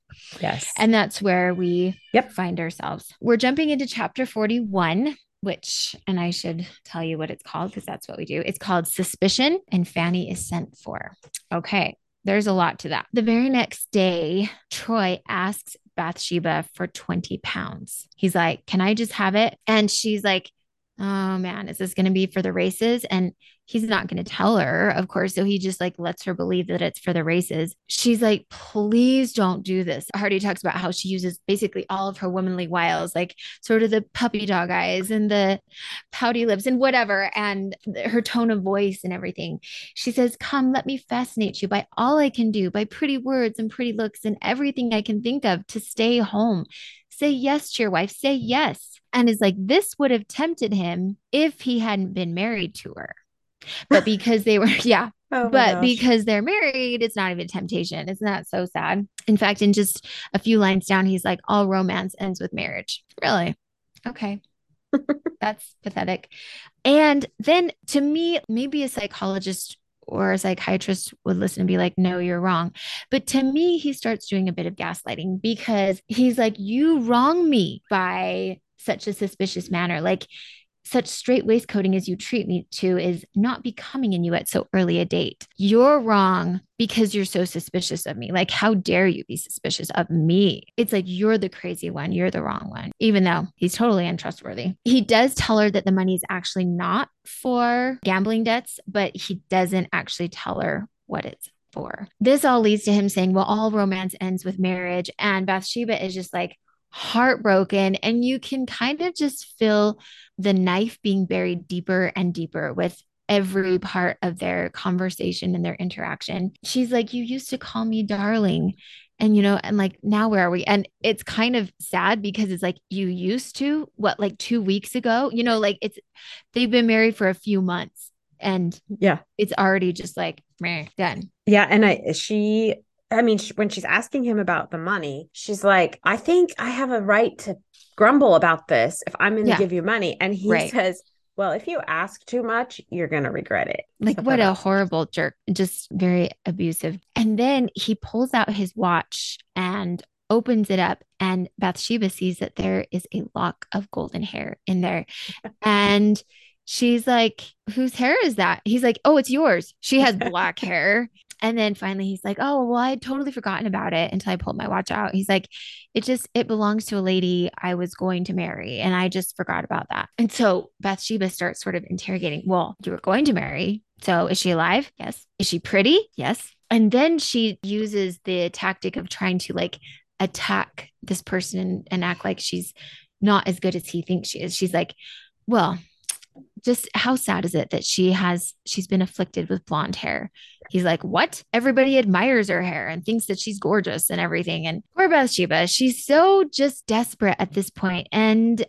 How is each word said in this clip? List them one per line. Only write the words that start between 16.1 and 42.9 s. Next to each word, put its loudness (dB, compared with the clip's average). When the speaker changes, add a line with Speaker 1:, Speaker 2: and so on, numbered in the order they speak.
Speaker 2:
for -6
twenty -6
pounds. -10
He's 0
like, 0
"Can 0
I 2
just -2
have 0
it?" 2
And 4
she's -2
like, 0
"Oh -2
man, -6
is -12
this -6
gonna 2
be 4
for -4
the -2
races?" 0
And 0
he's -2
not 0
gonna -6
tell 2
her, 2
of 0
course. -2
So 0
he 2
just, -4
like, -2
lets -6
her -4
believe -2
that -2
it's -4
for -2
the 0
races. -2
She's 2
like, 2
"Please 2
don't 0
do -2
this." -6
Hardy 0
talks -2
about -2
how -4
she -6
uses -4
basically -2
all -4
of -10
her -6
womanly -2
wiles, 0
like, -4
sort 4
of 2
the 2
puppy -2
dog 0
eyes -2
and 2
the 2
pouty 0
lips 0
and 2
whatever, 2
and -4
th-, -6
her 0
tone 0
of 0
voice 0
and -6
everything. -8
She -4
says, 2
"Come, 0
let -2
me -4
fascinate -4
you -4
by -2
all 2
I 4
can 0
do, 0
by 0
pretty -2